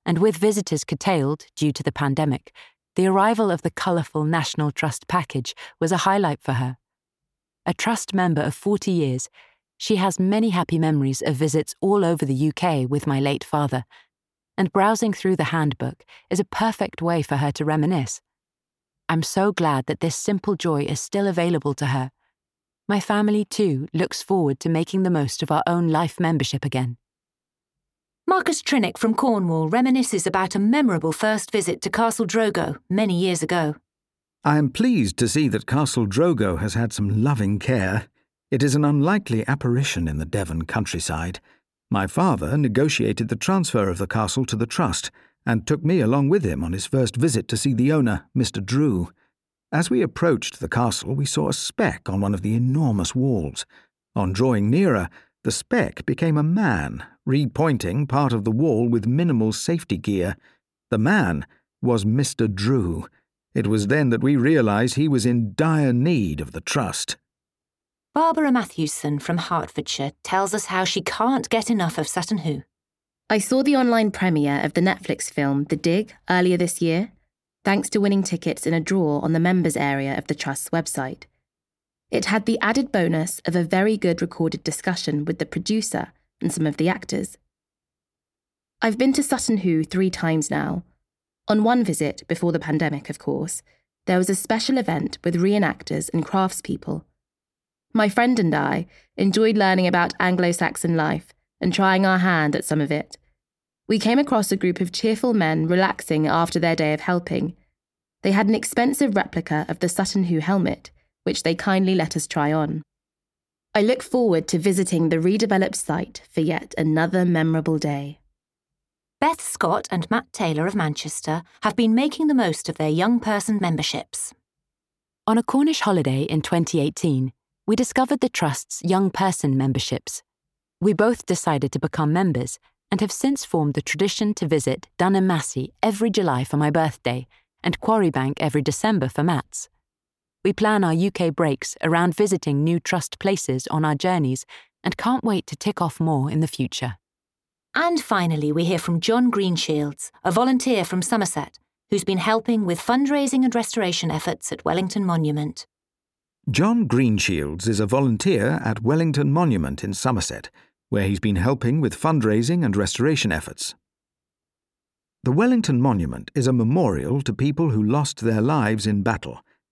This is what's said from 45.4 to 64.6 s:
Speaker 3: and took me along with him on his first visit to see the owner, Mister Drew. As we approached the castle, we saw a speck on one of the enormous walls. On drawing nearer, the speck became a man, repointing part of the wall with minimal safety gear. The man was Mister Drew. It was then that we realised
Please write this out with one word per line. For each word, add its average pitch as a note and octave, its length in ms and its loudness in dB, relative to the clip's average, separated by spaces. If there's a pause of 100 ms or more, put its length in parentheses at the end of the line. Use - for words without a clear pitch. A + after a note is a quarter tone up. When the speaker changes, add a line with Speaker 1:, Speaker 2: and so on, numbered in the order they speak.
Speaker 3:
and A2+ 200 0
took D3+ 200 -2
me E3+ 160 2
along C3+ 260 2
with F3+ 160 2
him D#2 220 -2
on E2 80 -4
his F#2+ 120 -6
first C3 300 0
visit B2 320 0
to - 80 -4
see C3+ 180 0
the B2+ 200 2
owner, A#2+ 320 2 (100)
Mister B2+ 240 -2
Drew. G#2 540 0 (580)
As D#3+ 180 0
we B3 120 2
approached D#3+ 580 0
the - 80 -6
castle, A#2+ 480 -2
we C#3+ 100 -2
saw D3+ 220 -2
a - 60 0
speck - 560 -4
on F#2+ 100 -2
one G2+ 140 0
of F#2 80 -4
the G#2 140 0
enormous B2 600 0
walls. A2 500 -2 (520)
On F#2+ 160 0
drawing A2 360 2
nearer, C3+ 400 2 (360)
the A2+ 60 -2
speck - 540 -2
became D#3 320 0
a D3+ 60 2
man, B2 640 0 (200)
repointing C#3 800 0
part C3+ 260 2
of G#2+ 100 0
the A2+ 80 0
wall A#2+ 380 2
with A2+ 180 0
minimal B2 460 2
safety E3 440 -4
gear. G2 380 -2 (540)
The A2+ 80 0
man A2 480 2 (360)
was A#2 240 0
Mister A2+ 440 0
Drew. G2+ 580 -2 (460)
It G2+ 140 0
was G#2 200 0
then C#3 220 2
that A#2 120 2
we C#3 140 2
realised A#2+ 600 2